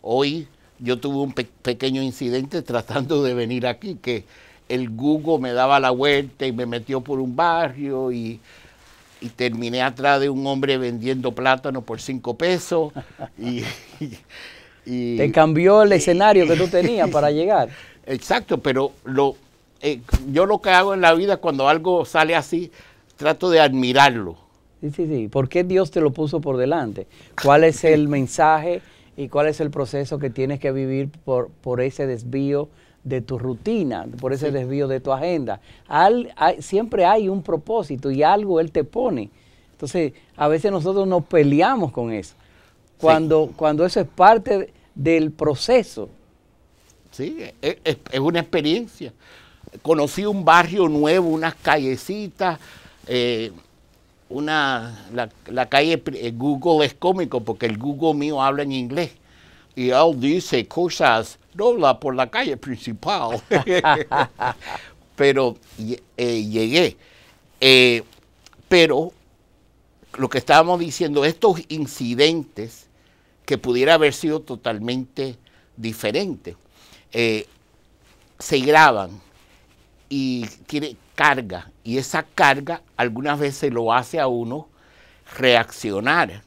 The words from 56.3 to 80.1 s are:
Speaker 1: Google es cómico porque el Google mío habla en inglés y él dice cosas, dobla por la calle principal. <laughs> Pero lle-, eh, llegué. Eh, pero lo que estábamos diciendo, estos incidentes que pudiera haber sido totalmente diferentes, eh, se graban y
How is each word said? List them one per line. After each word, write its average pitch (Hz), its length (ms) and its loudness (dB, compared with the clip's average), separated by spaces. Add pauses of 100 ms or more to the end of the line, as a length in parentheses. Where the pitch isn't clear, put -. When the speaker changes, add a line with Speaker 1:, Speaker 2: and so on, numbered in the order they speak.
Speaker 1:
Google 147 520 0
es - 80 -6
cómico 175 460 -2
porque 113 260 -6
el 110 120 -4
Google 143 360 -2
mío 143 280 -4
habla 139 200 0
en 143 100 -6
inglés 131 400 -6 (640)
y 123 140 0
él 147 300 4
dice 143 460 -2
cosas, 151 720 0 (140)
dobla 196 480 2
por 135 140 -4
la 127 160 -2
calle 214 260 -4
principal. 120 920 -6
<laughs> - 1700 -2
Pero 135 400 2 (220)
lle-, 110 240 -8 (140)
eh, 120 280 -2
llegué. 113 520 0 (640)
Eh, 127 420 6 (640)
pero 165 440 4 (1080)
lo 131 100 -4
que 135 100 -2
estábamos 165 420 4
diciendo, 147 440 -2
estos 165 440 2
incidentes 135 1200 -2 (600)
que 135 120 -2
pudiera 127 360 2
haber 156 180 4
sido 156 280 -4
totalmente 123 960 -8 (400)
diferentes, 113 800 -6 (560)
eh, 110 340 -2 (920)
se - 220 -2
graban 131 500 4 (1000)
y 131 380 -4 (200)